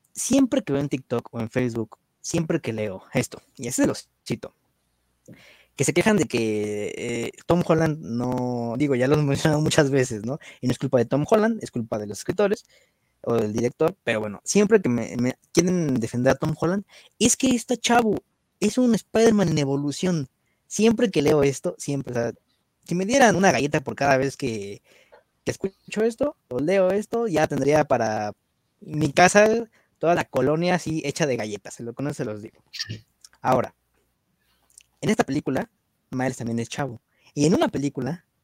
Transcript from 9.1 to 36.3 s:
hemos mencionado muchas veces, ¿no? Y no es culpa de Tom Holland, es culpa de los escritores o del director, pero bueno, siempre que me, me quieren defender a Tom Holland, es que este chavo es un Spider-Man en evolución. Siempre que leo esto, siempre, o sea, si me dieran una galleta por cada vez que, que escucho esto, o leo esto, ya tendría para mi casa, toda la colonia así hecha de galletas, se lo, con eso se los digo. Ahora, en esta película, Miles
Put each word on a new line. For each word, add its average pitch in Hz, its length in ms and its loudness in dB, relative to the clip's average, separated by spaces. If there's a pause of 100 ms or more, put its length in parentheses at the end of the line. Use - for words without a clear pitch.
hemos 151 120 2
mencionado 147 360 0
muchas 151 300 2
veces, 123 340 0
¿no? 135 140 -6 (200)
Y 123 60 -2
no 127 60 2
es - 60 -2
culpa 131 200 0
de 113 60 4
Tom 139 260 0
Holland, 220 320 2
es - 80 -10
culpa 113 300 -6
de 104 80 -8
los 104 100 -12
escritores 202 480 -2 (560)
o 120 140 0
del 107 160 0
director, 120 500 0
pero 113 160 0
bueno, 104 240 -6
siempre 208 400 4
que - 60 0
me, 117 280 -2
me 123 220 -2 (140)
quieren 175 420 2
defender 123 380 2
a - 20 6
Tom 165 240 -2
Holland, 185 260 0 (360)
es 233 160 4
que 262 140 0
este 247 260 -2
chavo 226 400 2 (420)
es 208 180 0
un 247 180 4
Spider-Man 214 560 4
en 147 80 2
evolución. 143 680 0 (380)
Siempre 220 460 2
que 151 100 2
leo 147 220 4
esto, 147 340 -2
siempre, 139 320 -6
o 120 40 -6
sea, 120 180 -2 (520)
si - 120 -6
me 185 100 -2
dieran 233 300 6
una 185 160 4
galleta 147 280 0
por 135 140 -8
cada 139 220 2
vez 135 200 -2
que, 101 460 -8 (640)
que 139 80 -4
escucho - 500 -6
esto, 240 340 -2 (120)
o 123 100 -4
leo 185 320 2
esto, 220 380 -2
ya 156 180 2
tendría 147 380 2
para 107 480 -2 (480)
mi 151 320 -4
casa, 214 560 4 (300)
toda 165 180 2
la 165 80 0
colonia 156 500 0
así 160 300 -4
hecha 143 220 -2
de 127 100 -2
galletas, 104 380 -8
se 120 100 -14
lo, 117 100 -10
con 135 120 -6
eso - 80 -6
se 147 100 -8
los 107 180 -10
digo. - 200 -20 (800)
Ahora, 131 340 0 (1300)
en - 100 -2
esta - 140 2
película, 139 460 -4 (400)
Miles 127 260 -4